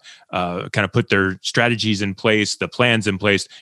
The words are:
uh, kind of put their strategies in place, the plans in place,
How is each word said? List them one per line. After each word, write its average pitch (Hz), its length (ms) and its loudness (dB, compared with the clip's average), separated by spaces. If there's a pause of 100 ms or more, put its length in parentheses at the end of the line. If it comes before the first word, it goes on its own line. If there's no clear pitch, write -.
(300)
uh, 90 400 -4
kind 104 140 2
of 95 80 -2
put 120 160 2
their 95 340 2
strategies 110 580 0
in 98 140 -2
place, 107 420 0
the 92 120 -4
plans 113 400 0
in 98 100 0
place, 98 300 0 (140)